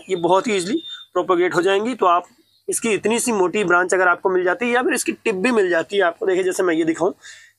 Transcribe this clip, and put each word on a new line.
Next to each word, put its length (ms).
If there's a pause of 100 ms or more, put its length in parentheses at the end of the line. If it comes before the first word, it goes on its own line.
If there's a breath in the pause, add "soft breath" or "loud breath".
(100)
ये 60
बहुत 300
ही 100
easily 260 (300 loud breath)
propagate 420
हो 80
जाएंगी। 320
तो 120
आप 180 (440)
इसकी 240
इतनी 260
सी 140
मोटी 320
ब्रांच 300
अगर 140
आपको 220
मिल 140
जाती 220
है 60
या 100
फिर 120
इसकी 180
टिप 220
भी 160
मिल 200
जाती 260
है 60
आपको, 240
देखिए 180
जैसे 180
मैं 120
ये 100
दिखाऊं, 280 (460 loud breath)